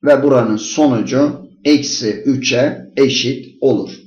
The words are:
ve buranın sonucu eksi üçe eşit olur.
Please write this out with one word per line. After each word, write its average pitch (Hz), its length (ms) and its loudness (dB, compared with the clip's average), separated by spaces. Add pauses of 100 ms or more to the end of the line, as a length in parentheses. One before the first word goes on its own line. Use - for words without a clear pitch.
ve 139 200 4
buranın 120 340 2
sonucu 135 840 0 (240)
eksi 143 440 0 (160)
üçe 127 520 0 (200)
eşit 135 480 0 (160)
olur. 110 280 0 (180)